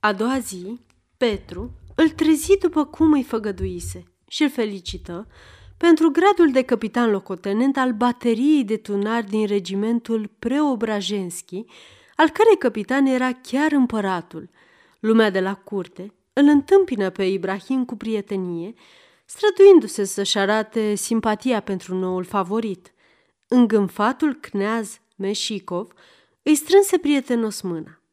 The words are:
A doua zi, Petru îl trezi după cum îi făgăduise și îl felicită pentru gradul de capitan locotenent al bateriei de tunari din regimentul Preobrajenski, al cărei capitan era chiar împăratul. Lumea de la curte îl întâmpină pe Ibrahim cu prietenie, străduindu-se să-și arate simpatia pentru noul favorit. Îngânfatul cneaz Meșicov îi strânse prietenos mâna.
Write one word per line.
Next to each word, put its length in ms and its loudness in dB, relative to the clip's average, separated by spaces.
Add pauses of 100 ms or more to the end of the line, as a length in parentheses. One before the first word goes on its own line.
A 120 0
doua 260 -4
zi, 420 -12 (360)
Petru 540 -6 (240)
îl 140 4
trezi 500 2
după 260 -2
cum 280 2
îi 100 2
făgăduise 800 -8 (260)
și 140 -4
îl 80 0
felicită 760 -8 (500)
pentru 340 4
gradul 420 4
de 100 2
capitan 480 -2
locotenent 640 -2
al 160 0
bateriei 720 0
de 120 -4
tunari 500 -4
din 200 -2
regimentul 920 -4
Preobrajenski, 1300 -4 (520)
al 140 4
cărei 280 4
capitan 480 0
era 260 0
chiar 400 -2
împăratul. 800 -2 (500)
Lumea 300 4
de 100 -2
la 140 -2
curte 600 -12 (180)
îl 120 4
întâmpină 680 4
pe 120 -6
Ibrahim 600 -4
cu 120 -10
prietenie, 800 -6 (500)
străduindu-se 800 6
să-și 340 -4
arate 560 -2
simpatia 680 -2
pentru 340 -8
noul 300 -4
favorit. 680 -6 (560)
Îngânfatul 840 2
cneaz 680 -6 (160)
Meșicov 760 -8 (540)
îi 80 4
strânse 440 2
prietenos 640 -2
mâna. 400 -8 (120)